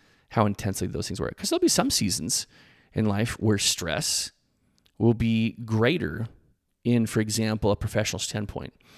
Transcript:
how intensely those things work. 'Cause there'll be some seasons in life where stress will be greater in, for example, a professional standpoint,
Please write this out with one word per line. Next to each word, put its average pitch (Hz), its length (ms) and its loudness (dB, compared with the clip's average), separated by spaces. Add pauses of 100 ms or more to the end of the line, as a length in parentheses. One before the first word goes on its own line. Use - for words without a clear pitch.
(320)
how 110 140 4
intensely 98 420 -2
those 90 200 -4
things - 140 -6
work. - 160 -6
'Cause - 120 -6
there'll 359 120 0
be 349 80 4
some - 200 2
seasons - 580 -2 (460)
in 110 120 2
life 107 340 0
where 104 180 4
stress - 760 -2 (640)
will 113 160 4
be 113 380 2 (120)
greater 113 640 0 (560)
in, 120 220 4
for 110 160 0
example, 107 500 0
a 104 60 2
professional - 420 -2
standpoint, - 540 -8 (240)